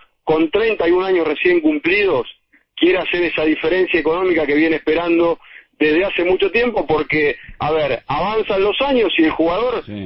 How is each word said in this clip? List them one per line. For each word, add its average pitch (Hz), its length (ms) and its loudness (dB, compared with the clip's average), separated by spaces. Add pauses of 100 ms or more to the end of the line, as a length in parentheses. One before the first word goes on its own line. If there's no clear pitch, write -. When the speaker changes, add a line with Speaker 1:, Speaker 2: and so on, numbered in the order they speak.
(240)
Speaker 1:
con 160 260 2
treinta 208 360 0
y 175 60 4
un 185 120 2
años 180 220 2
recién 175 340 2
cumplidos, 156 640 0 (500)
quiere 185 220 4
hacer 175 240 -2
esa 156 220 -2
diferencia 170 540 0
económica 165 480 0
que 143 80 0
viene 160 220 2
esperando 170 640 0 (400)
desde 156 260 2
hace 185 200 -2
mucho 185 280 0
tiempo, 220 340 0
porque, 151 500 0 (220)
a 151 140 -2
ver, 143 340 -2
avanzan 196 560 -2
los 202 200 0
años 254 360 2
y 160 60 4
el 156 80 2
jugador, 196 520 -2
Speaker 2:
Sí. 104 80 -14 (140)